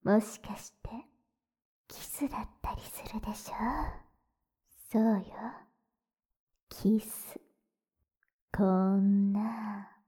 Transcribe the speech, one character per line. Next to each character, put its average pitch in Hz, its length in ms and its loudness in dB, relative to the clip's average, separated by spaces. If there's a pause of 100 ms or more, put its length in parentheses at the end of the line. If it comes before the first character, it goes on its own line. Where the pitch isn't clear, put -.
も 202 180 6
し - 200 -10
か - 160 -10
し - 160 -18 (100)
て、 - 60 -12 (1000)
キ - 140 -16
ス - 260 -6
だ - 100 -6
っ 220 100 -8 (140)
た - 120 -4
り - 80 -8
す - 200 -14 (120)
る 220 60 -4
で 208 140 -6
し - 160 -12
ょ？ - 40 -8 (1400)
そ 226 80 4
う 220 40 6 (160)
よ。 185 60 -4 (1500)
キ 214 280 2
ス。 - 400 -10 (1160)
こ 196 80 4
ん 196 680 6
な。 214 580 -4 (180)